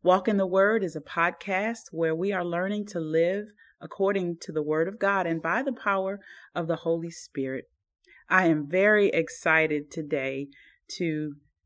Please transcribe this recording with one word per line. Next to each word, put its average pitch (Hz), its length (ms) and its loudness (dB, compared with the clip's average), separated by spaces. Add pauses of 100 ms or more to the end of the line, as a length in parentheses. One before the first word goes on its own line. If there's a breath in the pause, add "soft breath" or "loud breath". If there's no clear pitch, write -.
Walk 185 280 4
in 214 80 2
the 190 100 2
Word 196 380 2
is 170 100 -6
a 156 60 -6
podcast 190 880 -4
where 160 240 0
we 185 160 -2
are 185 140 -2
learning 190 460 -4
to 175 100 -6
live 170 460 0 (340 soft breath)
according 190 600 -2
to 165 100 -12
the 156 100 0
Word 156 240 2
of 208 140 -8
God 196 260 2
and 165 160 -2
by 175 180 0
the 269 120 -2
power 196 480 -2 (340 loud breath)
of 170 140 -4
the 165 80 0
Holy 165 340 -2
Spirit. 135 540 -8 (680 soft breath)
I 185 160 4
am 151 240 2
very 202 380 6
excited 160 840 0
today 143 560 -4 (520 soft breath)
to 151 360 -2 (320)